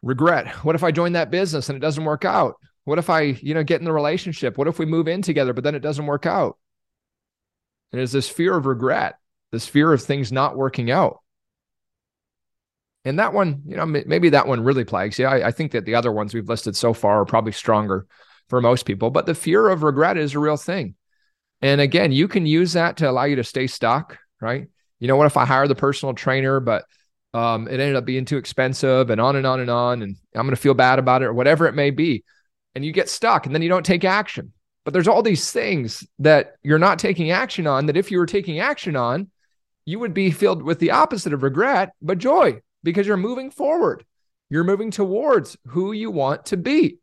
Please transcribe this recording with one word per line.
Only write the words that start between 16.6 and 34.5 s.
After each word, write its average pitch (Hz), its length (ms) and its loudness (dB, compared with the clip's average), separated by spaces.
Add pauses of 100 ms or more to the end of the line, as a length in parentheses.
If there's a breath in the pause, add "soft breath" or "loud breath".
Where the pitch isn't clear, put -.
so 117 180 2
far 104 280 4
are 98 40 2
probably 110 260 0
stronger 104 560 0 (400 soft breath)
for 127 140 0
most 120 240 2
people, 104 240 -2
but 143 160 0
the 165 100 -2
fear 202 340 2
of 165 140 0
regret 156 340 2
is 147 160 -2
a 147 60 -4
real 151 180 0
thing. 170 380 -8 (680)
And 139 200 2
again, 143 300 2
you 147 160 2
can 185 180 0
use 160 280 2
that 170 240 0
to 156 120 2
allow 127 160 0
you 147 100 0
to 123 80 -2
stay 131 240 -4
stuck, 123 500 -2 (240)
right? 123 260 -6 (320)
You 120 80 -4
know, 135 80 4
what 147 120 6
if 143 100 2
I 127 80 4
hire 135 220 2
the 135 80 2
personal 139 400 -2
trainer, 135 440 0
but 117 260 -2 (480)
um, 117 340 -2
it 131 120 -4
ended 139 160 0
up 120 100 -2
being 127 200 -4
too 143 120 -4
expensive 131 720 0
and 110 120 2
on 135 140 2
and 135 100 -2
on 131 140 0
and 123 100 -6
on, 120 320 0
and 98 140 -10 (180)
I'm 117 120 -4
gonna 131 100 0
feel 139 180 4
bad 127 260 6
about 131 220 4
it 131 40 -2
or 113 80 -2
whatever 147 340 4
it 127 80 0
may 143 160 2
be. 151 320 -2 (520)
And 131 80 -8
you 156 80 -6
get 170 180 -2
stuck 226 360 0
and 135 80 -6
then 156 80 0
you 165 80 -2
don't 180 160 0
take 180 180 2
action. 196 500 -4 (300)